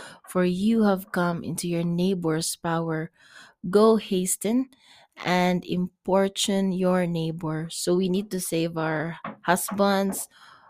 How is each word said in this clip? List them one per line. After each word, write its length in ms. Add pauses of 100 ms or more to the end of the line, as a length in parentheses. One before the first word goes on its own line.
(240)
for 240
you 400
have 240
come 320
into 240
your 160
neighbor's 720
power. 560 (580)
Go 320
hasten 720 (480)
and 460
importune 1040
your 340
neighbor." 640
So 300
we 80
need 240
to 80
save 400
our 400 (240)
husbands 880 (380)